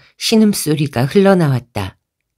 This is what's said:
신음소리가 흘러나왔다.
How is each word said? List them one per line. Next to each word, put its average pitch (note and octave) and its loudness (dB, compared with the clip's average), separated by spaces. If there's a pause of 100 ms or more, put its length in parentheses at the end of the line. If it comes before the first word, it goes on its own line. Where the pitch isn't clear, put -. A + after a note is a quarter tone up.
(180)
신음소리가 D3+ 0
흘러나왔다. D3+ 0 (420)